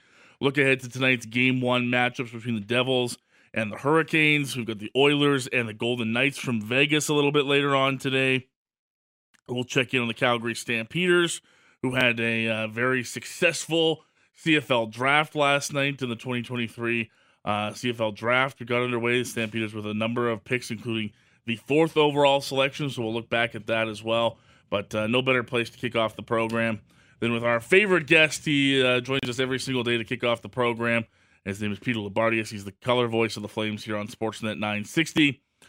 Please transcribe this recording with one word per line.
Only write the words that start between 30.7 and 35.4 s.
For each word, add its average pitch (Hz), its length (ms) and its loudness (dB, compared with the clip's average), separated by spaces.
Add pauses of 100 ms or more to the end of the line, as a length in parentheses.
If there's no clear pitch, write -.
His 98 160 -6
name 104 100 -2
is 98 80 -6
Peter 117 200 -2
Labardius. 110 500 0
He's 101 160 -10
the 101 80 -12
color 123 340 0
voice 113 300 0
of 107 60 -8
the 104 40 -6
Flames 107 380 -4
here 107 100 -4
on 104 120 -6
Sportsnet 107 500 -6
nine 104 260 -4
sixty. 151 580 0 (280)